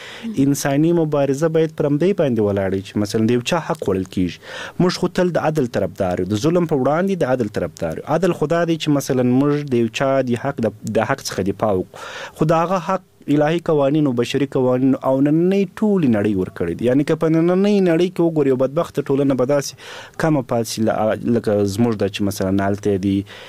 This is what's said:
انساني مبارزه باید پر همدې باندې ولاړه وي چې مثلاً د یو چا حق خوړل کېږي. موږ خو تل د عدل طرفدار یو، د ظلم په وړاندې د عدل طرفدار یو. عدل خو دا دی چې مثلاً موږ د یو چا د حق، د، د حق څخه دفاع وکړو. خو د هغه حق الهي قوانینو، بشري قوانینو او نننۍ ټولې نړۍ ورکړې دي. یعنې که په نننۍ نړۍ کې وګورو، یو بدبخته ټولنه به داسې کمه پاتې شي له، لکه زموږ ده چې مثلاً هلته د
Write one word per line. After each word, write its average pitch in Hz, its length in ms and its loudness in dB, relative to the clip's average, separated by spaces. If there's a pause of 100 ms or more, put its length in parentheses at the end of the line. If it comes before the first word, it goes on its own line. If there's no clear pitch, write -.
(360)
انساني 143 560 2
مبارزه 147 560 0
باید 160 280 0
پر 147 120 0
همدې 151 240 2
باندې 143 260 0
ولاړه 98 340 0
وي 98 80 -2
چې - 160 -8
مثلاً 107 300 0
د 113 40 2
یو 120 100 2
چا 165 180 -2
حق 160 260 -4
خوړل 95 200 0
کېږي. 90 340 -4 (420)
موږ 175 140 2
خو 175 140 -2
تل 180 220 0
د 156 80 0
عدل 151 280 0
طرفدار 92 520 -2
یو، 92 60 0
د 98 100 -2
ظلم 165 320 0
په 156 100 0
وړاندې 160 380 0
د 165 100 -2
عدل 127 220 0
طرفدار 82 500 -6
یو. - 100 -10
عدل 170 260 0
خو 156 140 -2
دا 170 180 0
دی 165 120 0
چې 156 120 -6
مثلاً 127 520 2
موږ 147 280 0
د 127 60 -2
یو 117 120 2
چا 135 360 0
د 127 80 -2 (140)
حق، 135 160 -4
د، 107 120 0 (120)
د 110 140 -2
حق 110 220 -2
څخه - 200 -6
دفاع 98 320 0
وکړو. - 680 -6
خو 160 60 2
د 160 80 2
هغه 170 260 2
حق 180 220 -4 (280)
الهي 151 360 2
قوانینو، 147 480 2
بشري 127 340 0
قوانینو 131 580 2
او 135 160 2
نننۍ 175 440 2
ټولې 190 440 0
نړۍ 104 260 2
ورکړې 90 400 -4
دي. 95 100 -6
یعنې 131 180 4
که 160 120 0
په 160 140 0
نننۍ 180 520 2
نړۍ 175 280 2
کې 180 120 -4
وګورو، 156 280 2
یو 127 80 4
بدبخته 139 460 -2
ټولنه 139 320 0
به 123 100 0
داسې 143 300 -2 (440)
کمه 156 220 2
پاتې 120 220 -2
شي 110 200 -4
له، 107 420 0
لکه 107 400 2
زموږ 107 320 0
ده 98 120 0
چې 98 120 -6
مثلاً 98 480 0
هلته 101 280 0
د 98 260 0 (260)